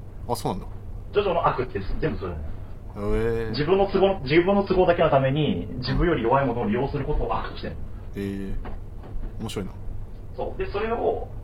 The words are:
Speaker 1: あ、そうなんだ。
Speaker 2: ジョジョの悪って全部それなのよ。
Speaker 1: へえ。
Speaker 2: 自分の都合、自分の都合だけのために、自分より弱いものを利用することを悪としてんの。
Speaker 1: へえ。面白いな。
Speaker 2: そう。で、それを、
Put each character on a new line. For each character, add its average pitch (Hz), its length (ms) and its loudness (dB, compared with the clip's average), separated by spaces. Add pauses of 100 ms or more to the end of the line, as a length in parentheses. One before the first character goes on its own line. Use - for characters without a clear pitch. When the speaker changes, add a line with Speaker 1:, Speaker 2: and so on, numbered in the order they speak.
(300)
Speaker 1:
あ、 120 60 0
そ 135 140 -2
う - 20 0
な 92 80 -2
ん - 20 -10
だ。 - 60 -10 (460)
Speaker 2:
ジ 202 60 2
ョ 202 40 2
ジ 202 60 2
ョ 170 40 2
の 170 140 2
悪 - 160 0
っ - 40 -4
て 101 120 -4 (200)
全 156 120 0
部 107 80 -4
そ 101 60 -6
れ 87 80 -4
な 78 40 -8
の 76 60 -8
よ。 76 60 -6 (460)
Speaker 1:
へ 110 520 0
え。 - 20 -4
Speaker 2:
自 127 160 0
分 190 140 4
の 196 80 4
都 190 120 2
合、 190 200 4
自 139 240 2
分 196 100 4
の 202 100 4
都 190 120 2
合 180 100 6
だ 170 100 6
け 175 60 2
の 156 80 6
た 139 100 6
め 131 120 4
に、 135 360 2 (100)
自 - 180 0
分 151 120 4
よ 165 60 4
り 135 80 0
弱 131 220 4
い - 20 2
も 117 80 2
の 117 80 0
を 107 60 0
利 104 80 2
用 135 140 2
す - 80 -2
る 131 80 -2
こ 151 100 0
と - 80 2
を - 120 0
悪 - 160 -2
と - 60 -10
し - 40 -8
て - 80 -6
ん - 20 -8
の。 - 60 -8
Speaker 1:
へ - 20 -8 (360)
え。 98 380 -2 (840)
面 107 100 -4
白 107 140 -4
い - 20 -4
な。 90 60 -8 (640)
Speaker 2:
そ - 200 -4
う。 - 40 -8
で、 190 120 -2
そ 202 80 0
れ 220 120 0
を、 - 360 0 (160)